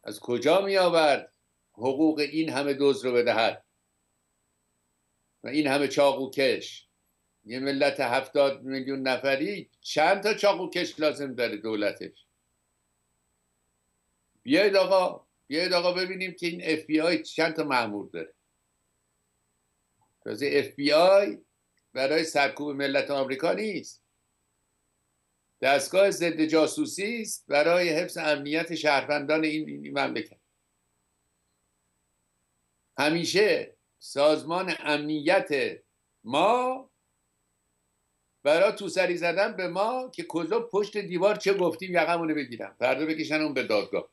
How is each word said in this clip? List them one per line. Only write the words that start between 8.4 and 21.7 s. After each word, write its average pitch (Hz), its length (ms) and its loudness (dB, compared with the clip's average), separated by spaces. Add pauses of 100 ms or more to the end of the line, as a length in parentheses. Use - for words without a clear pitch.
میلیون 135 380 -6
نفری 135 680 -2 (120)
چند 180 420 2
تا 214 100 2
چاقوکش 180 680 -2
لازم 139 360 -2
داره 113 220 -2
دولتش؟ 101 680 -4 (2250)
بیاید 196 320 4
آقا، 185 500 2 (220)
بیاید 175 260 -2
آقا 175 200 2
ببینیم 185 400 -6
که 175 140 -6
این 175 160 -6
اف 160 220 -2
بی 156 160 0
آی 165 220 0
چند 160 300 -2
تا 156 100 -4
مأمور 113 460 -2
داره. 82 240 -12 (1900)
تازه 113 300 -6
اف 127 220 0
بی 143 160 -2
آی 185 460 4 (560)